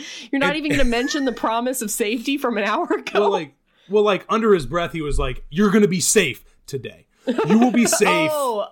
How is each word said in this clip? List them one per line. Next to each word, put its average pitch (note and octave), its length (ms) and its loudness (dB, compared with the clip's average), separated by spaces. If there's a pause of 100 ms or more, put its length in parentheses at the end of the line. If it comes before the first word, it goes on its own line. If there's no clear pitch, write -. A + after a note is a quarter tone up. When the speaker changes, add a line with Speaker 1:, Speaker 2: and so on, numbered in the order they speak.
(320)
Speaker 1:
you're C#4 80 0
not C4+ 160 0
Speaker 2:
And D4+ 100 -6
Speaker 1:
even D4 60 -2
gonna C#4 180 2
mention C4+ 360 -2
the B3 60 0
promise A#3+ 520 -2
of G#3 80 -6
safety A#3 460 -2
from B3 200 -2
an A3+ 60 -2
hour A3 220 -2
ago. - 360 -2
Speaker 2:
Well, - 100 2
like, E3 220 -4 (360)
well, G#3 140 2
like, G3 260 0
under A3 240 4
his D#3+ 140 2
breath, E3+ 260 -4
he D#3+ 80 -6
was C#3+ 180 -2
like, C#3 300 -4
"You're G3 220 2
gonna G#3 160 6
be F3+ 120 -2
safe D#3+ 440 0 (240)
today. A2+ 380 -12 (420)
You G3 120 6
will B3 120 6
be A#3+ 140 4
Speaker 1:
<laughs> - 20 4
Speaker 2:
safe D#4 440 2
Speaker 1:
Oh, B3+ 400 -2